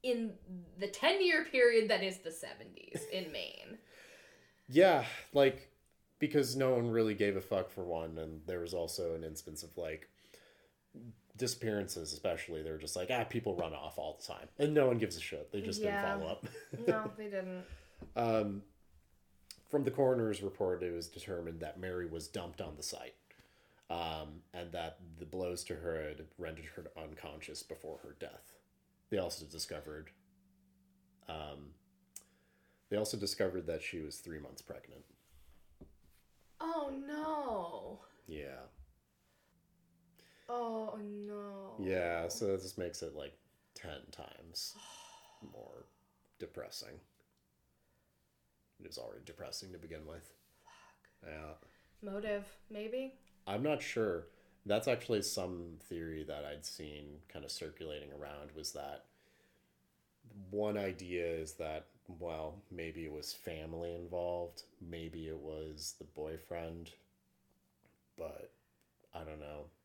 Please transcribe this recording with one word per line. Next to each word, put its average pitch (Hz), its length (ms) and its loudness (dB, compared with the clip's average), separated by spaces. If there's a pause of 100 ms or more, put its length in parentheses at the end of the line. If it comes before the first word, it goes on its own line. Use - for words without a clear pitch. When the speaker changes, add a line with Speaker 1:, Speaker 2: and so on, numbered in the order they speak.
Speaker 1:
in 233 300 4 (460)
the 196 80 0
ten-year 339 580 6
period 233 440 10
that 196 140 6
is 185 140 0
the 160 140 -6
seventies - 680 -8 (140)
in 175 180 -2
Maine. - 460 -6 (880)
Speaker 2:
Yeah, 156 380 10 (280)
like, 139 360 8 (500)
because 139 360 6
no 131 180 6
one 120 160 6
really 113 240 6
gave 101 240 6
a 90 40 2
fuck 92 280 2
for 92 160 -6
one, 82 320 -2
and 80 300 -4
there 90 120 0
was 85 140 -2
also 85 420 0
an 80 80 -4
instance 78 400 -6
of, 82 140 -10
like, 80 320 -4 (1300)
disappearances 104 760 0
especially, 80 500 0
they 80 80 -2
were 78 80 -4
just 76 160 -4
like, 90 160 0
"Ah, 120 120 4
people 110 320 2
run 85 160 0
off 73 280 -6
all 76 200 -4
the - 140 -10
time." - 140 -10 (100)
And 147 160 4
no 143 140 10
one 120 100 8
gives 110 180 4
a - 60 -6
shit. - 300 -6
They 101 100 0
just 101 180 0
Speaker 1:
Yeah. 101 220 4
Speaker 2:
didn't 98 180 2
follow 80 120 0
up. - 160 -4 (180)
<laughs> 233 220 -2
Speaker 1:
No, 214 280 2
they 214 100 -6
didn't. 185 380 -4 (520)
Speaker 2:
Um, 110 480 4 (1040)
from 139 140 4
the - 80 4
coroner's 117 500 6
report, 92 400 2
it 90 100 0
was 85 160 -2
determined 85 520 -4
that 80 200 -4
Mary 90 280 0
was 82 200 -4
dumped 87 340 -6
on 78 160 -4
the 76 40 -10
site, - 320 -6 (760)
um, 80 500 -2 (140)
and 87 160 -6
that 82 260 -2 (220)
the 87 80 -6
blows 90 380 0
to 87 100 -2
her 80 320 0
had 76 180 -6 (140)
rendered 80 260 -6 (100)
her 82 100 -10 (120)
unconscious 78 640 -8
before 78 380 -8
her 73 200 -14
death. - 380 -10 (540)
They 101 80 6
also 87 260 0
discovered, 78 640 -6 (1200)
um, 73 460 -8 (1160)
they 101 80 4
also 107 200 0
discovered 92 500 0
that 80 160 0
she 87 160 -4
was 76 180 -6
three 78 220 -8
months 69 240 -12
pregnant. - 420 -14 (1500)
Speaker 1:
Oh, 320 320 0 (160)
no. 277 920 -2 (280)
Speaker 2:
Yeah. 69 340 -8 (1900)
Speaker 1:
Oh, 226 540 -2
no. 202 760 -8
Speaker 2:
Yeah, 87 500 2
so 107 260 0
this 92 220 -6
makes 87 260 -2
it, 73 120 -6
like, 71 180 -8 (420)
ten 76 240 -8 (120)
times - 640 -10 (360)
<sighs> - 420 -18
more - 320 -14 (540)
depressing. - 600 -10 (1800)
It 50 80 -14
was - 100 -10
already 57 280 -10
depressing - 480 -10
to 85 40 -12
begin 78 300 -10
with. - 240 -12 (920)
Speaker 1:
Fuck. 82 100 -14
Speaker 2:
Yeah. - 800 -12
Speaker 1:
Motive, 202 340 -2 (240)
maybe? 233 460 -4 (300)
Speaker 2:
I'm 110 180 0
not 147 180 4
sure. 95 460 2 (380)
That's 104 220 4
actually 117 360 4
some 87 540 -2 (120)
theory 80 380 -4
that 73 180 -4
I'd 76 200 -8
seen 73 400 -8 (260)
kind 76 120 -10
of - 80 -8
circulating 78 600 -6
around, 73 420 -10
was 76 180 -6
that 71 320 -8 (1500)
one 104 260 2
idea 90 480 0
is 80 280 -2
that, 78 320 -4 (340)
well, 80 420 -6 (100)
maybe 82 340 -6
it 76 60 -6
was 76 220 -6
family 82 600 -6
involved, 87 680 -2 (180)
maybe 82 460 -6
it 80 100 -4
was 78 600 -6
the 80 80 -12
boyfriend, 82 840 -6 (1300)
but - 340 -10 (640)
I 82 80 -10
don't 78 160 -10
know. 73 260 -10 (200)